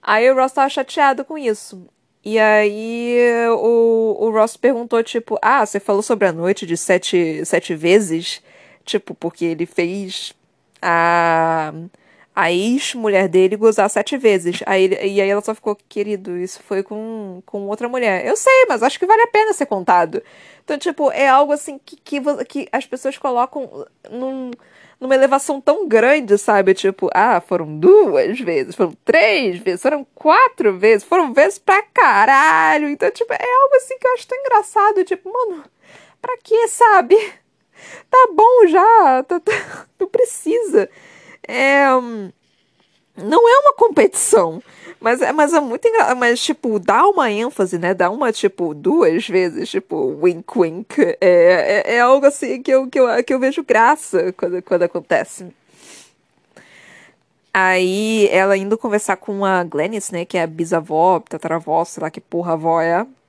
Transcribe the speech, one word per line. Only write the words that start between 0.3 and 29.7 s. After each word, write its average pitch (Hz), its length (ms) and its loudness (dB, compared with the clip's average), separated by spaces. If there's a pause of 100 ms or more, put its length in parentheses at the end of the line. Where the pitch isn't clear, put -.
o 269 40 2
Ross 262 180 0
tava 277 160 0
chateado 277 560 -2
com 311 120 -14
isso. 214 500 -8 (360)
E 220 160 -2
aí 220 800 0 (320)
o, 226 680 0
o 220 120 -2
Ross 220 260 0
perguntou, 233 460 -2
tipo, 226 400 -6
ah, 240 220 2
você - 140 -6
falou 202 220 -2
sobre 214 260 -2
a 175 60 0
noite 180 320 -4
de 170 120 -4
sete, 170 680 -2
sete 170 300 -4
vezes? 170 680 0 (420)
Tipo, - 320 -8
porque 165 300 -8
ele 165 220 -4
fez 185 680 -8 (480)
a, 165 920 0 (600)
a 170 160 -2
ex-mulher 208 760 -2
dele 185 260 2
gozar 214 340 2
sete - 280 -4
vezes. 190 480 0
Aí 190 180 2
ele, 190 120 0
e 196 260 -4
aí 196 80 0
ela 202 120 0
só 220 140 -6
ficou, 208 220 -8 (100)
querido, 202 500 -8
isso 180 260 -10
foi 196 200 -6
com, 214 640 -12
com 202 220 -10
outra 214 200 -6
mulher. 240 380 -2
Eu 277 100 0
sei, 523 320 4
mas 233 160 -2
acho - 160 -2
que 370 60 -2
vale 427 160 4
a 466 60 2
pena 427 260 0
ser 285 140 -4
contado. 180 540 0 (420)
Então, 302 140 -6
tipo, 294 340 -2
é 269 180 0
algo 285 240 4
assim 294 300 -10
que, - 120 -20
que - 240 -8
vo-, 269 240 -4
que - 300 -10
as 269 120 -4
pessoas 269 320 -10
colocam 247 720 -6 (240)
num, 254 400 -10 (480)
numa 262 160 0
elevação 269 460 0
tão 330 260 0
grande, 226 500 2
sabe? 196 360 2
Tipo, 190 400 -2
ah, 208 260 2
foram 160 380 -6
duas 240 600 4
vezes, 170 380 -4
foram 175 180 -2 (120)
três 214 540 2
vezes, 185 220 -6